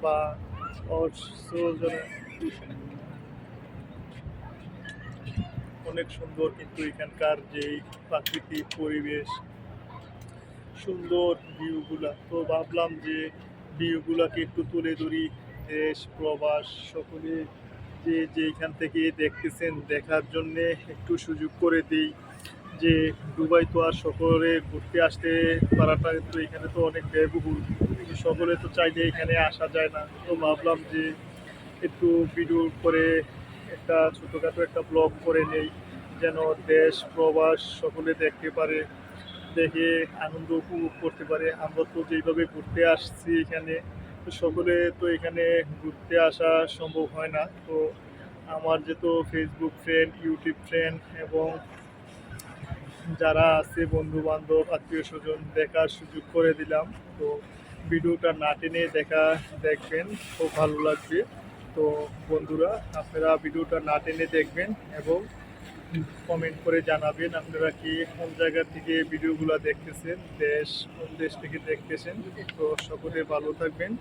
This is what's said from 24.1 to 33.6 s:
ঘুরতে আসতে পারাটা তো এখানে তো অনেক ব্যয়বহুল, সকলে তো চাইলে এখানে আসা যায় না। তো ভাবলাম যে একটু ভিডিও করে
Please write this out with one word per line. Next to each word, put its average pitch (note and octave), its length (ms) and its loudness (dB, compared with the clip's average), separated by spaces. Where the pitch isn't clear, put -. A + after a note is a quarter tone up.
ঘুরতে D3+ 280 -4
আসতে E3 240 0
পারাটা D#3 320 6
তো - 60 -6
এখানে D#3 300 -10
তো E3+ 40 -2
অনেক D#3+ 140 -4
ব্যয়বহুল, D#3 460 4
সকলে E3+ 280 2
তো - 40 -8
চাইলে E3 320 4
এখানে D#3+ 240 0
আসা D#3+ 160 -4
যায় D#3+ 200 2
না। D3+ 60 -4
তো F3 60 -2
ভাবলাম D#3 360 4
যে D#3+ 120 0
একটু F3 200 0
ভিডিও E3 260 2
করে D#3+ 200 6